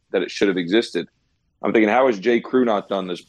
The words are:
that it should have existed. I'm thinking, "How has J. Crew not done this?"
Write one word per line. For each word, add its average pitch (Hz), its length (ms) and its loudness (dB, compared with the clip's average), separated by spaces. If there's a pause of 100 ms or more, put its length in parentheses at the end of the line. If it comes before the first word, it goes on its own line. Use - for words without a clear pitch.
(120)
that 98 100 0
it 80 80 -4
should 104 200 0
have 90 80 0
existed. 92 500 -2 (560)
I'm 101 100 0
thinking, 107 160 4
"How 127 160 4
has 117 140 0
J. 117 200 0
Crew 127 260 0
not 104 240 -2
done 95 180 -4
this?" 90 220 -10